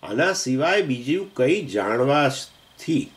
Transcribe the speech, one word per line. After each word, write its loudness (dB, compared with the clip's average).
આના 0
સિવાય 0
બીજું -4
કંઈ 2
જાણવાથી 0